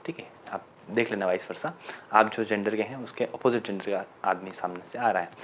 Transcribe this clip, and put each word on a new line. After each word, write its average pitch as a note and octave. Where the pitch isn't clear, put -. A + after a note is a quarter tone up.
ठीक E3
है, -
आप -
देख A2
लेना G2
वाइस F#2
वर्सा, -
आप G#2+
जो A2+
जेंडर G#2
के G#2+
हैं B2+
उसके -
अपोजिट A#2
जेंडर G2
का G2
आदमी F#2
सामने F2+
से -
आ A#2
रहा F#2
है। E2+